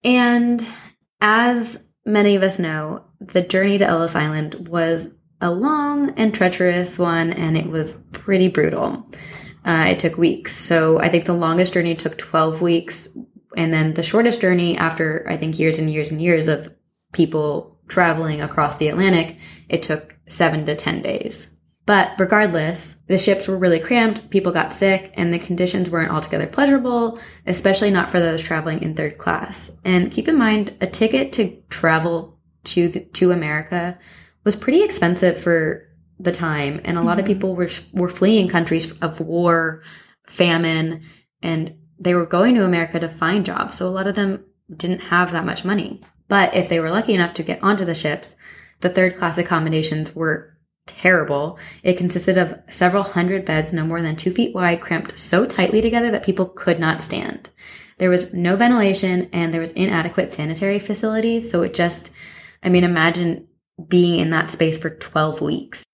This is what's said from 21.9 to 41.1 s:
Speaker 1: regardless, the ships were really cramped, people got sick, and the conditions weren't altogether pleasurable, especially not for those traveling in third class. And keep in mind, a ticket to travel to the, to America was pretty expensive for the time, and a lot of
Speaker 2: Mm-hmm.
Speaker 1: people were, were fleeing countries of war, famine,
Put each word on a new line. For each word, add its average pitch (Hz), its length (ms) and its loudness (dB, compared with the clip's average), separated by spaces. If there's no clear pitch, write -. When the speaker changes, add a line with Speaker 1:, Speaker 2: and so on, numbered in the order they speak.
Speaker 1:
regardless, 180 760 0
the 190 100 2
ships 196 300 2
were 190 100 -2
really 175 220 4
cramped, 226 500 0
people 185 220 2
got 165 200 -2
sick, 190 440 0
and 170 180 0
the 170 60 -2
conditions 180 500 -2
weren't 165 220 0
altogether 156 340 -2
pleasurable, 247 720 2
especially 190 460 2
not 190 180 2
for 180 120 2
those 165 200 0
traveling 160 420 -4
in 156 120 -4
third 156 240 -6
class. - 500 -6
And 180 280 2
keep - 160 -2
in 320 100 2
mind, 214 420 2
a 190 60 0
ticket 262 480 0
to 202 260 -2
travel 165 680 0
to 175 240 2
the, 175 120 -6
to - 320 2
America 170 640 -4
was 208 100 2
pretty 302 300 2
expensive 180 560 0
for 165 480 -2
the 175 100 0
time, 156 540 -4
and 175 120 -4
a 170 60 -2
lot 170 160 2
of 202 60 -2
Speaker 2:
Mm-hmm. 202 100 0
Speaker 1:
people 190 220 -4
were, 175 140 -2
were 180 160 0
fleeing 196 380 2
countries 165 540 -2
of 160 180 -4
war, 165 640 0
famine, 165 760 0